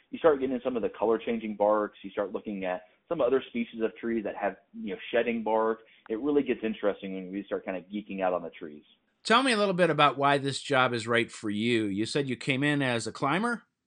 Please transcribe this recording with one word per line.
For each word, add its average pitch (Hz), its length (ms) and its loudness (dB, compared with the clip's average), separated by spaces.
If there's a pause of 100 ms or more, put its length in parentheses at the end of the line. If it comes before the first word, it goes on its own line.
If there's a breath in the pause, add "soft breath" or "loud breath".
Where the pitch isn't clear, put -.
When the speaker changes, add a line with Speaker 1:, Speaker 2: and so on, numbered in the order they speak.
Speaker 1:
You 127 100 -10
start 147 220 4
getting 131 120 0
into 123 120 -4
some 127 100 -2
of 110 60 0
the 98 80 0
color-changing 110 640 0
barks. 104 460 2
You 98 80 -12
start 101 240 -4
looking 101 320 -6
at 92 160 -2 (260 soft breath)
some 165 140 -2
other 131 260 4
species 117 340 -6
of 110 140 0
trees 113 300 -2
that 104 100 -4
have, 98 220 -4 (160)
you 110 200 -8
know, - 60 -8 (120)
shedding 117 300 0
bark. 110 380 2 (300 soft breath)
It 110 100 -2
really 143 240 2
gets 123 200 -2
interesting 101 500 -2
when 92 180 -8
we 98 120 -6
start 95 200 -6
kinda 92 180 -6
geeking 98 400 -8
out 92 120 2
on 87 80 -2
the 82 80 -10
trees. 76 340 -16 (400)
Speaker 2:
Tell 240 200 2
me 269 80 2
a 220 60 2
little 202 180 2
bit 175 160 4
about 147 260 4
why 139 220 4
this 135 220 -4
job 127 320 2
is 113 140 -2
right 117 240 2
for 107 200 -6
you. 110 340 2
You 104 220 -2
said 143 200 -2
you 123 80 -4
came 135 280 -2
in 147 180 2
as 120 240 0
a 110 60 -6
climber? 196 520 -2 (240)